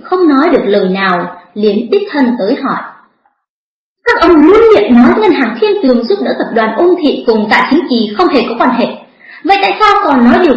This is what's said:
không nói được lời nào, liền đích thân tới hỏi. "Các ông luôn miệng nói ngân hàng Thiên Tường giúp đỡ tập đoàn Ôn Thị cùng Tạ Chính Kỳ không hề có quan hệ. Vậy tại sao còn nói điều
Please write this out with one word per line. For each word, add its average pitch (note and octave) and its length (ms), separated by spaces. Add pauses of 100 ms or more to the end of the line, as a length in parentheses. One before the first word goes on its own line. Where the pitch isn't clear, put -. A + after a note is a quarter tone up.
không F4+ 240
nói C#4+ 240
được A#3+ 120
lời G3 240
nào, F#3 480 (180)
liền G#3+ 360
đích G4 200
thân B3 280
tới G#3+ 240
hỏi. G#3+ 200 (1200)
"Các A#4+ 160
ông F4 160
luôn F4 240 (140)
miệng B3+ 200
nói A#3+ 220
ngân G#4+ 160
hàng C4 280
Thiên G#4 120 (100)
Tường B3 220
giúp G4 200
đỡ - 140
tập C#4 160
đoàn G#3+ 220
Ôn F4+ 260
Thị C#4 240
cùng G#3+ 240
Tạ - 200
Chính D4 100 (100)
Kỳ A3 280
không - 100
hề A#3+ 200
có A#3 100
quan D#4 120
hệ. A#3+ 160 (580)
Vậy G4 180
tại G4 180
sao G4+ 140 (100)
còn C4+ 200
nói C#4+ 180
điều D4+ 140